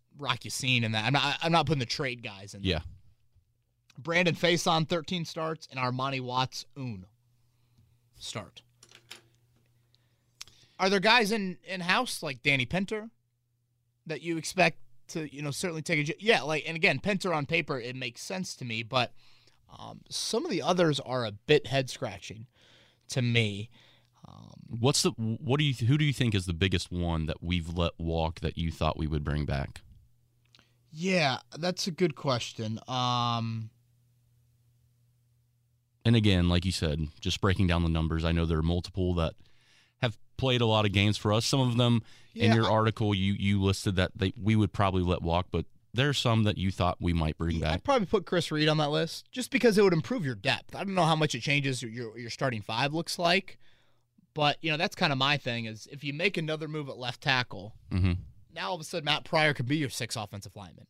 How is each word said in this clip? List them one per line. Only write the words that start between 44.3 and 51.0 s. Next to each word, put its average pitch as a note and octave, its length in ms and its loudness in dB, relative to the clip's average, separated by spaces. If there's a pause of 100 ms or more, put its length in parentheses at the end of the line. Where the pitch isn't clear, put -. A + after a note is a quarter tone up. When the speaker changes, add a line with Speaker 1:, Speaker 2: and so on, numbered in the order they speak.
Speaker 2:
we A2 140 2
would G#2+ 180 4
probably F#2 300 2
let F2 200 2
walk, E2+ 280 0
but E2 140 -2 (300)
there C3+ 140 2
are C#3 60 0
some A2+ 300 2
that G#2 140 0
you F#2+ 120 0
thought F2+ 300 0
we F2 120 0
might D#2+ 260 0
bring E2 180 -2
Speaker 1:
Yeah, D#2 100 -2
Speaker 2:
back. D#2+ 80 2
Speaker 1:
I'd - 100 -6
probably B3+ 220 2
put - 200 -2
Chris - 260 -2
Reed D3+ 160 2
on D#3 100 2
that D3 120 0
list D#3+ 420 -4
just - 180 -8
because A3+ 280 4
it G#3+ 40 8
would F#3+ 100 8
improve F3 340 0
your B2+ 80 -4
depth. A2+ 400 -2
I D3 100 -6
don't G3 100 -6
know F3+ 100 4